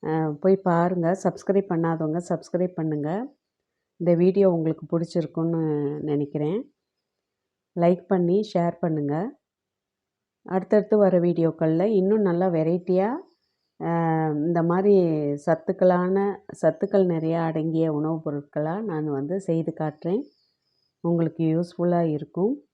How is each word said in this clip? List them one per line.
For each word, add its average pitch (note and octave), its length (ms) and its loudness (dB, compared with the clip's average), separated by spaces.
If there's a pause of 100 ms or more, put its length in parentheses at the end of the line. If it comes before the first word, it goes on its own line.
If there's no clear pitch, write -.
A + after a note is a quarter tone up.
அ, D#3 340 -2
போய் F#3+ 160 4
பாருங்க. F3+ 680 0
சப்ஸ்கிரைப் G3 460 -2
பண்ணாதவங்க E3 600 -2
சப்ஸ்கிரைப் F3+ 440 -4
பண்ணுங்க. D#3+ 640 -4 (600)
இந்த F3 200 2
வீடியோ F#3 360 4
உங்களுக்கு D#3+ 480 -2
பிடிச்சிருக்குன்னு D#3+ 1000 -2
நினைக்கிறேன். D3+ 680 -2 (1120)
லைக் F3 280 2
பண்ணி F#3+ 460 0
ஷேர் E3+ 260 0
பண்ணுங்க. D#3+ 580 -4 (1040)
அடுத்தடுத்து G#3 560 0
வர F#3+ 220 4
வீடியோக்கள்ல E3 640 2
இன்னும் G3+ 400 2
நல்லா F3+ 260 2
வெரைட்டியா, F3+ 640 0 (720)
அ, E3 540 0
இந்த E3 280 0
மாதிரி F#3+ 340 4 (480)
சத்துக்களான, F#3 920 0 (260)
சத்துக்கள் G3+ 440 2
நிறையா E3 320 0
அடங்கிய D#3+ 560 -2
உணவுப் D#3 360 -4
பொருட்களா D3+ 520 -6
நான் D#3 280 -4
வந்து D3 300 -4
செய்து E3 400 -2
காட்டுறேன். E3 420 -4 (760)
உங்களுக்கு E3 440 0
யூஸ்ஃபுல்லா E3+ 580 0
இருக்கும். E3+ 600 -2 (120)